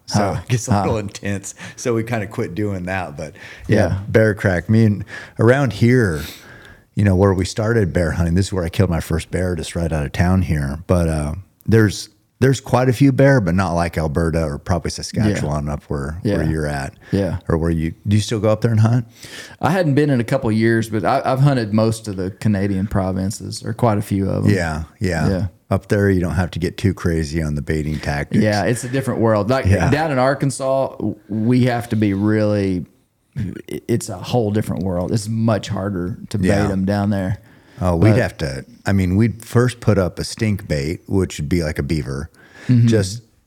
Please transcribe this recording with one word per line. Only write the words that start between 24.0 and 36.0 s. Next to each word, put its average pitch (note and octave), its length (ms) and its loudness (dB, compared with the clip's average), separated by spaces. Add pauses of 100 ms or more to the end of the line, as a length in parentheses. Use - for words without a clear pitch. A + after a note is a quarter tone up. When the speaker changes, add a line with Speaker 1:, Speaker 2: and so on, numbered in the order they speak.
Speaker 2:
few G2 280 -2
of G2 160 -2
'em. G2+ 60 6
Speaker 1:
Yeah, D#2+ 320 -2 (160)
yeah. F2 300 0
Speaker 2:
Yeah. F#2 160 -2 (260)
Speaker 1:
Up F#2+ 180 -2
there, G2+ 200 2
you F#2+ 100 2
don't E2+ 160 -2
have F2 160 0
to D#2+ 80 -8
get E2+ 180 -4
too F#2+ 180 0
crazy D#2+ 480 -2
on D2+ 120 -2
the C#2+ 60 -4
baiting D2+ 380 -4
tactics. - 440 -2
Speaker 2:
Yeah, G#2 200 2
it's A2+ 200 -2
a B2 60 -10
different B2+ 320 -2
world. A2 300 2
Like, C3 160 0
Speaker 1:
Yeah. G2+ 240 4
Speaker 2:
down D3+ 200 0
in C3 60 0
Arkansas, C3+ 800 0
w-, G2+ 180 -4 (140)
we A#2+ 360 2
have A#2+ 240 -2
to A2 60 0
be G#2+ 200 2
really, G#2 680 0 (520)
i-, G2 160 -4 (340)
it's A2+ 220 -2
a F#2 80 -10
whole G#2+ 320 0
different G#2+ 340 -2
world. F#2 280 -2
It's G#2+ 180 -2
much A2+ 380 0
harder F#2+ 500 -4 (120)